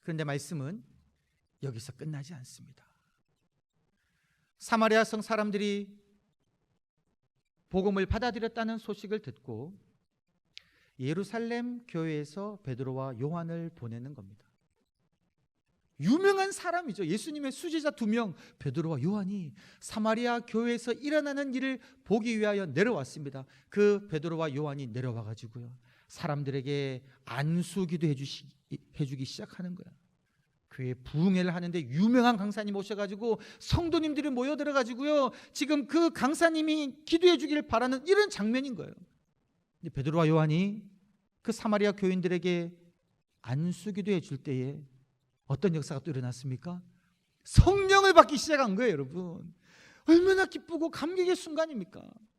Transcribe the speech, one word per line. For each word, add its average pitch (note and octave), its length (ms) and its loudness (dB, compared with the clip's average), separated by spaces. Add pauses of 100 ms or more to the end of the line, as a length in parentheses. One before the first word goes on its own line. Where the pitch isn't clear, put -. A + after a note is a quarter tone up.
그런데 D#3+ 220 -6
말씀은 D3 580 -6 (800)
여기서 C3 300 -10
끝나지 D3+ 420 -10
않습니다. - 500 -20 (1700)
사마리아 A3 460 4
성 A3 180 -4
사람들이 G#3 760 -2 (1700)
복음을 F#3+ 380 0
받아들였다는 A3+ 720 -4
소식을 G#3 420 -8
듣고 C3 580 -12 (1200)
예루살렘 A#3 880 -6
교회에서 D#3+ 800 -6
베드로와 C3 560 -6
요한을 E3 540 -6
보내는 A#2+ 400 -12
겁니다. G2+ 320 -20 (1500)
유명한 F#4+ 520 4
사람이죠. E4 540 -4
예수님의 C4+ 460 -4
수제자 D4+ 380 -2
두 A#3+ 160 -4
명, G#3+ 280 0 (240)
베드로와 D3 440 -4
요한이 F#3+ 520 -4 (260)
사마리아 A#3 600 0
교회에서 A#3 520 -2
일어나는 C#4+ 640 -2
일을 C4 240 -2 (260)
보기 A3 340 0
위하여 G#3 280 0
내려왔습니다. C#3+ 800 -2 (240)
그 G3+ 380 4
베드로와 D#3+ 460 -2
요한이 C#3+ 340 -4
내려와가지고요, A#2 840 -8 (360)
사람들에게 C#3 960 -4 (220)
안수기도 E3 840 -2
해주시-, C#3 400 -4 (540)
해주기 C3+ 240 -4
시작하는 F3+ 500 -12
거야. - 200 -18 (760)
교회 B2+ 220 -8
부흥회를 E3+ 640 0
하는데 F3 340 -4
유명한 A#3 480 4
강사님 G#3 400 -4
오셔가지고 G3+ 640 -4 (180)
성도님들이 D#4 720 0
모여들어가지고요, C4+ 1000 0 (240)
지금 C#4+ 320 0
그 E4 240 2
강사님이 D#4 960 0
기도해 E4+ 320 6
주기를 D4 240 0
바라는 B3+ 440 0
이런 G4 220 6
장면인 B3 460 -2
거예요. D3 180 -12 (880)
근데 D#3+ 140 -10
베드로와 D#3 340 2
요한이 D#3+ 540 4 (580)
그 - 120 -4
사마리아 G#3 400 2
교인들에게 F3+ 840 0 (640)
안수기도 F3+ 720 -4
해줄 D3 240 -2
때에 C3 420 -4 (680)
어떤 D#3+ 280 0
역사가 C#3 260 -4
또 E3+ 100 -8
일어났습니까? C3 720 -6 (600)
성령을 G4 720 8
받기 D4+ 220 10
시작한 C4+ 380 2
거예요, A3+ 180 2
여러분. D#3+ 600 -6 (520)
얼마나 F#4 400 6
기쁘고 E4 440 -6
감격의 F4+ 460 0
순간입니까? D#4 680 -6 (360)